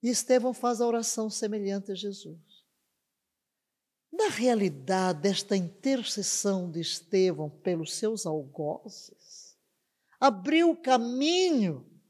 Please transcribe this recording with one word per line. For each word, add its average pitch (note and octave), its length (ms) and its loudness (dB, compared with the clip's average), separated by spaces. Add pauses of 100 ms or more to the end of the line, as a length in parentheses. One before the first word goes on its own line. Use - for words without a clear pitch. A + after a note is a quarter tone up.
E A#3 80 0
Estevão B3+ 440 2
faz A#3+ 260 -2
a A#3+ 80 2
oração A3+ 420 -2
semelhante G3+ 640 -4
a F#3+ 40 -6
Jesus. F#3 440 -10 (1700)
Na G4 180 0
realidade, F#3 960 0
esta G3 280 0
intercessão G3 1120 -2
de D#3+ 100 -6
Estevão E3 680 0
pelos E3 440 -4
seus G#3+ 320 -4
algozes - 1300 -8 (600)
abriu C#4 520 4
o D#4+ 40 2
caminho B3+ 1080 2 (240)